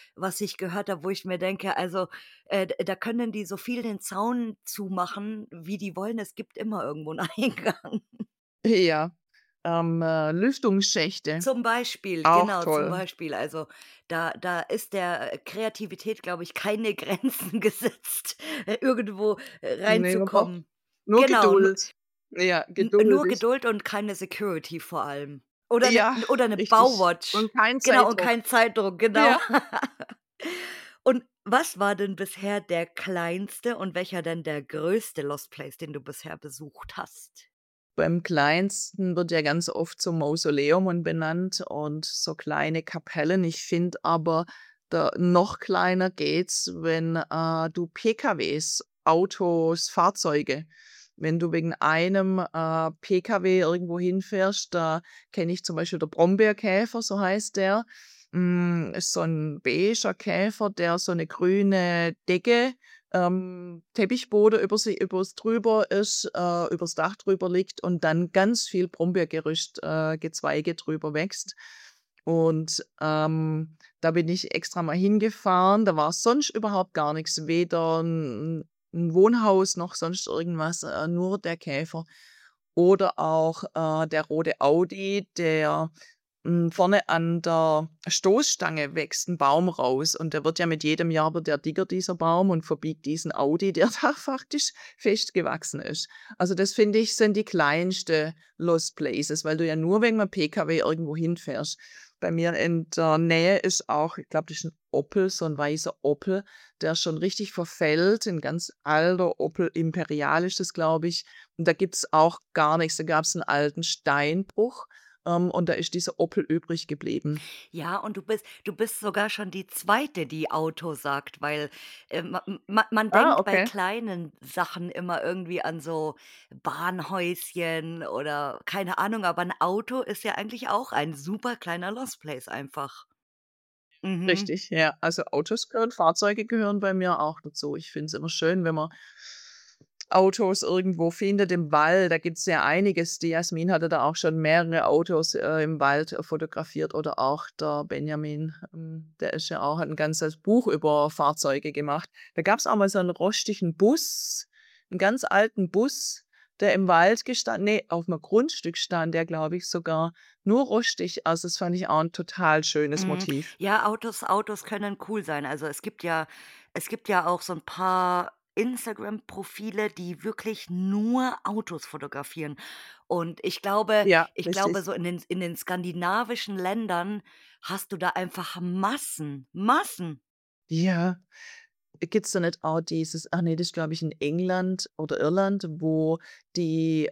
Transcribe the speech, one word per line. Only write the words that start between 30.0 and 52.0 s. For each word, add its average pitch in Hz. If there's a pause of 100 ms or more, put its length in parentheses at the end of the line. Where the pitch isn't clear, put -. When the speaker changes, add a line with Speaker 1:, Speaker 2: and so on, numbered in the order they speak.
Speaker 1:
Und 254 (200)
was 247
war 202
denn 190
bisher 196
der 170
kleinste 190
und 185
welcher 180
denn 165
der 147
größte 160
Lost 143
Place, 139
den 151
du 143
bisher 151
besucht -
hast? - (480)
Speaker 2:
Beim 170
kleinsten 175
wird 170
ja 160
ganz 151
oft -
so 180
Mausoleum 151
und 175
benannt 165
und 151
so -
kleine 151
Kapellen. 170
Ich 165
finde 175
aber, 165 (440)
da, 160
noch 180
kleiner 185
geht's, 175
wenn, 165
äh, 160
du 175
P 226
K 220
Ws, 143 (220)
Autos, 170
Fahrzeuge, 160 (520)
wenn 160
du 170
wegen 165
einem, 185